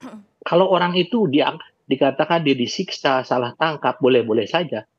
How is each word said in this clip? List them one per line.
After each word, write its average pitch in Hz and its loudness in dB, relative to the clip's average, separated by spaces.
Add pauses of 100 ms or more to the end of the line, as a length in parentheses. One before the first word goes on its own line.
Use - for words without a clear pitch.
<clears throat> - -18
Kalau 185 2
orang 175 0
itu 185 0
dia, 139 0 (320)
dikatakan 147 0
dia 139 2
disiksa, 131 -2
salah 123 -2
tangkap, 147 -2
boleh-boleh 113 2
saja. 156 -4 (100)